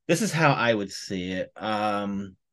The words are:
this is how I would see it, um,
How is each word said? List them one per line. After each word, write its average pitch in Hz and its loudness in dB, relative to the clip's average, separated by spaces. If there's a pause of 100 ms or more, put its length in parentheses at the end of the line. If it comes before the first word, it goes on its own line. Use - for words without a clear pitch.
this 170 2
is 196 -2
how 156 4
I 117 4
would 101 -2
see 92 -6
it, 92 -6
um, 101 -4 (180)